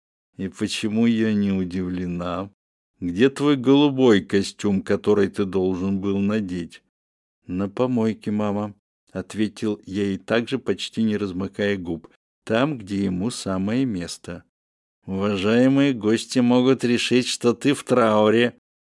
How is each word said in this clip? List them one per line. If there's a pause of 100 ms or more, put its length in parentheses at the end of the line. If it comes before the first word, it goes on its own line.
(360)
И
почему
я
не
удивлена? (500)
"Где
твой
голубой
костюм,
который
ты
должен
был
надеть?" (640)
"На
помойке,
мама", (360)
ответил
я
ей
также,
почти
не
размыкая
губ, (360)
там,
где
ему
самое
место. (640)
"Уважаемые
гости
могут
решить,
что
ты
в
трауре". (440)